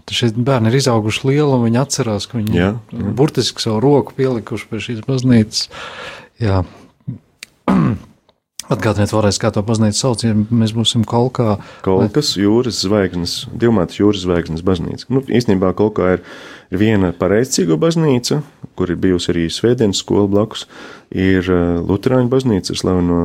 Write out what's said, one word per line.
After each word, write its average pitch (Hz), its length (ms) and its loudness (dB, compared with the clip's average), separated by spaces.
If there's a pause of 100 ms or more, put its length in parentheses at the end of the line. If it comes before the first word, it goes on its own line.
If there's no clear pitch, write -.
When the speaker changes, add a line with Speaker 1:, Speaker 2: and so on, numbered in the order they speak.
Speaker 1:
tad - 100 -10
šie 120 160 0
bērni 117 400 2
ir 127 80 4
izauguši 117 480 0
lieli, 143 240 2
un 123 140 2
viņi 117 160 2
atcerās, 120 500 -4
ka 120 80 -6
viņi 107 160 -2
Speaker 2:
Jā, 87 140 2 (220)
jā. 101 200 -4
Speaker 1:
burtiski 127 480 0
savu 107 240 -2
roku 139 320 2
pielikuši 120 560 -4
pie 113 80 -6
šīs 110 240 -8
baznīcas. 123 640 2 (720)
Jā. 98 240 2 (1040)
<clears throat> 156 460 0 (580)
Atgādiniet 104 400 0
vēlreiz, 104 300 2
kā 117 100 0
to 113 80 -2
baznīcu 107 400 0
sauc, 123 240 -2
ja 113 100 0
mēs 107 380 2
būsim 113 320 0
Kolkā. 117 540 0 (260)
Speaker 2:
Kolkas 104 560 0
jūras 107 460 2
zvaigznes, 92 560 0 (100)
Divmātes 95 480 0
jūras 104 240 2
zvaigznes 85 400 -2
baznīca. 92 480 -4
Nu, 131 160 2
īstenībā 95 480 2
Kolkā 98 400 2
ir, 87 60 -2 (500)
ir 90 80 -2
viena 104 320 2
pareizcīgo 123 680 0
baznīca, 151 580 0 (400)
kur 87 140 0
ir 82 100 -6
bijusi 90 300 2
arī 82 180 0
svētdienas 117 480 0
skola 98 320 0
blakus, 104 320 -2 (480)
ir, 95 320 2
ā, 87 400 2
luterāņu 120 480 0
baznīca 127 400 0
ar - 80 -6
slaveno 87 460 2